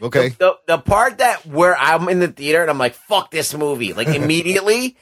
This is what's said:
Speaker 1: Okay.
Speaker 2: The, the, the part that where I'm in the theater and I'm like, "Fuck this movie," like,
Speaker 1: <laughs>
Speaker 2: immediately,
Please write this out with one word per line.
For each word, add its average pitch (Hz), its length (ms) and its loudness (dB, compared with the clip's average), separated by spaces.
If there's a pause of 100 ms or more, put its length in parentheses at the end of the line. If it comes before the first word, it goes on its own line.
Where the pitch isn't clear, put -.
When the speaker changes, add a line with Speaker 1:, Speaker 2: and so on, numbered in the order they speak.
Speaker 1:
Okay. 123 300 0
Speaker 2:
The, 123 80 -14
the, 165 380 0
the - 20 -4
part 214 400 0
that 240 260 0
where 170 320 2
I'm 160 320 2
in 185 100 2
the 175 100 2
theater 147 340 0
and 160 80 0
I'm 139 80 -2
like, 123 160 0
"Fuck - 360 -4
this 160 240 -4
movie," 139 380 -4
like, 113 160 -4
Speaker 1:
<laughs> 156 60 0
Speaker 2:
immediately, 190 880 -2